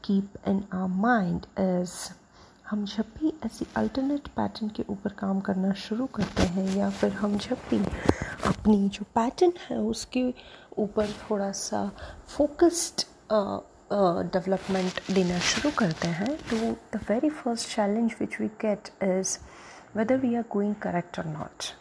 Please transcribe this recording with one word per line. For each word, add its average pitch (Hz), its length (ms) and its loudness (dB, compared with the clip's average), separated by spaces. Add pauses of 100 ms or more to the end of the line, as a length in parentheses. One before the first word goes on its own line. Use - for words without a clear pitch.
keep 196 380 0
in 196 140 2 (140)
our 185 300 0
mind 185 360 2 (180)
is 180 540 0 (560)
हम 208 160 -2
जब 208 200 -4 (140)
भी 311 140 2 (120)
ऐसी - 200 -6
alternate 269 640 -2 (100)
pattern 214 340 -4
के - 160 -4
ऊपर 202 200 -4
काम 196 300 -2
करना 196 340 0
शुरू 226 320 -4
करते - 380 -2
हैं 190 320 0
या 202 140 2
फिर 196 240 0
हम 202 240 0
जब - 200 -2 (120)
भी 208 160 4 (600)
अपनी 202 440 4
जो 202 160 -6 (100)
पैटर्न 262 380 4 (160)
है 247 80 -2
उसके 226 560 0 (440)
ऊपर 208 300 2
थोड़ा 202 440 -2
सा 202 400 -2 (360)
फोकस्ड, - 760 2
uh, 196 580 0 (320)
uh, 185 420 4
डेवलपमेंट 185 600 0 (180)
देना 180 280 4
शुरू 220 380 2
करते 170 300 2
हैं, 196 280 0
तो 277 200 -4 (420)
the - 100 -6
very 254 220 2
first 233 400 -4
challenge 220 420 2 (100)
which 214 200 -4
we 214 80 0 (160)
get 208 260 0 (120)
is 190 360 2 (580)
whether 254 280 2
we 240 60 2
are 233 160 0 (100)
going 208 260 2
correct 175 360 -4
or 165 60 -6
not - 560 -8